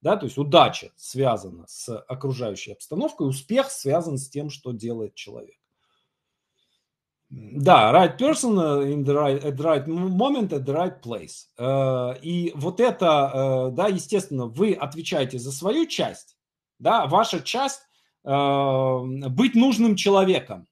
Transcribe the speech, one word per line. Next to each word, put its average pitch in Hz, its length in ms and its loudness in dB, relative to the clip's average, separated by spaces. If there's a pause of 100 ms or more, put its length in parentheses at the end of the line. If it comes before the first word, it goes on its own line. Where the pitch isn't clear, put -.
Да, 185 160 0
то 185 100 -8
есть - 100 -8
удача 143 600 4
связана 95 680 -4
с - 280 -14 (140)
окружающей 123 640 -8
обстановкой, 170 560 -4
успех 233 420 -4
связан 156 460 -4
с 131 120 -10
тем, 147 200 -10
что 131 240 -14
делает 113 420 -10
человек. - 400 -20 (1700)
Да, 127 640 4
right 175 240 6
person, 247 420 2
э, 143 320 0
in 147 140 -2
the 143 80 2
right, 143 300 0
at 147 120 -4
the 135 80 -6
right 151 240 0
moment, 190 640 0
at 139 140 -4
the 139 80 -2
right 180 280 -4
place. 107 460 -12 (100)
Э, 127 640 -2
и 170 340 -4
вот 151 260 -6
это, 135 880 2
э, - 60 -10
да, 180 120 0
естественно, 180 600 -4
вы 170 260 0
отвечаете 139 680 -4
за 127 140 -10
свою 220 340 -2
часть, - 480 -6 (440)
да, 165 280 2
ваша 185 340 2
часть 269 380 -4 (440)
э, 135 1080 0
быть 190 260 2
нужным 233 400 4
человеком. 190 760 2